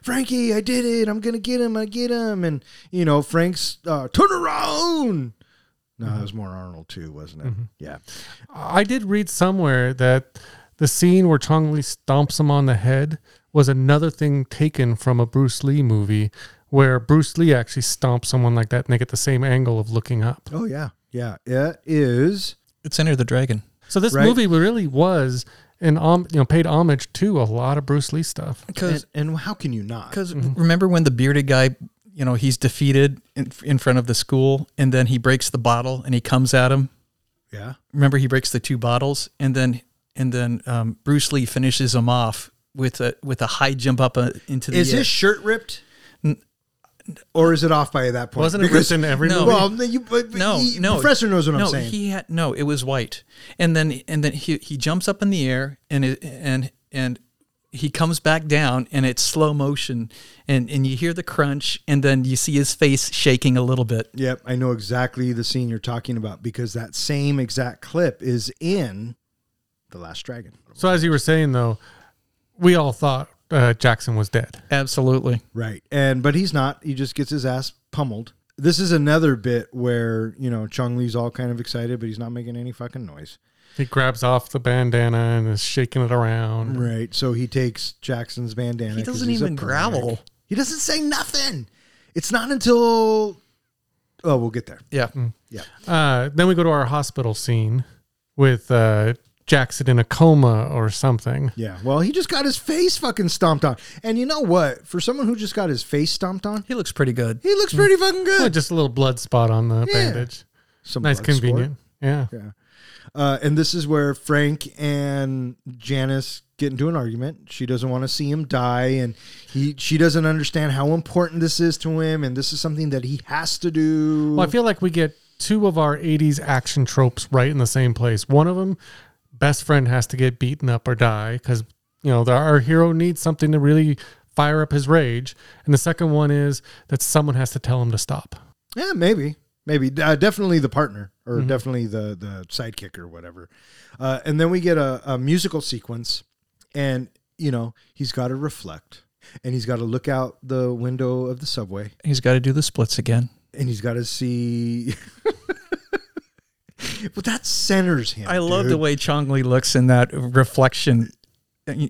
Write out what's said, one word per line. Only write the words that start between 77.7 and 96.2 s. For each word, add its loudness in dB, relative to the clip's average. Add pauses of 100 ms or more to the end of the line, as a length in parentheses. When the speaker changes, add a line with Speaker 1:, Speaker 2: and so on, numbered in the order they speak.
Speaker 1:
pummeled. -6 (240)
This 2
is 0
another 4
bit -2
where, -2
you -4
know, -4
Chong -4
Li's -2
all -4
kind -6
of -6
excited, -6
but -8
he's -10
not -10
making -10
any -10
fucking -14
noise. -20 (400)
Speaker 2:
He -2
grabs 0
off 2
the -4
bandana 2 (200)
and 0
is -2
shaking -2
it -2
around. 0
Speaker 1:
Right, -4
so -2
he -4
takes -4
Jackson's -8
bandana -6
Speaker 3:
He -4
Speaker 1:
'cause -6
Speaker 3:
doesn't -4
Speaker 1:
he's 0
a 0
Speaker 3:
even -4
Speaker 1:
prick. -8
Speaker 3:
growl. -2 (280)
Speaker 1:
He -6
doesn't -2
say -2
nothing. -4 (480)
It's -4
not -2
until, 4 (880)
oh, 4
we'll -2
get -8
there. -20 (120)
Speaker 3:
Yeah. 0
Speaker 2:
Mm. -6 (160)
Speaker 1:
Yeah. -16 (260)
Speaker 2:
Uh, 2